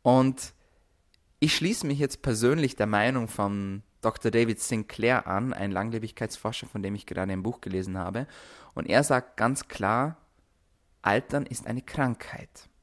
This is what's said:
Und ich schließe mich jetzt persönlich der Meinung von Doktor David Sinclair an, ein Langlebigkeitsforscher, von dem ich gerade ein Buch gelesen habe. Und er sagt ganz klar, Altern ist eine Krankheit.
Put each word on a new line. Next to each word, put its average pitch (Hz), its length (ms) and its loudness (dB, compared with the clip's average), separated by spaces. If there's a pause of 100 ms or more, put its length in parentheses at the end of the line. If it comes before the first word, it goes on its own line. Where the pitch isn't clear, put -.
Und 131 540 4 (840)
ich 151 140 4
schließe 175 320 0
mich 143 120 0
jetzt 143 240 -2
persönlich 127 540 2
der 104 100 2
Meinung 107 420 2
von 101 540 -2 (180)
Doktor 110 300 0
David 113 300 2
Sinclair 117 680 0
an, 107 260 0
ein 98 200 -4
Langlebigkeitsforscher, 110 960 -6
von 101 140 -6
dem 98 120 -4
ich 101 100 -10
gerade 95 280 -4
ein 95 100 -4
Buch 113 180 -4
gelesen 95 380 -4
habe. 98 280 -4 (460)
Und - 160 -8
er 135 160 6
sagt - 320 0
ganz 123 320 0
klar, 120 480 0 (840)
Altern 135 440 0
ist - 200 -10
eine 123 160 -6
Krankheit. - 840 -6 (140)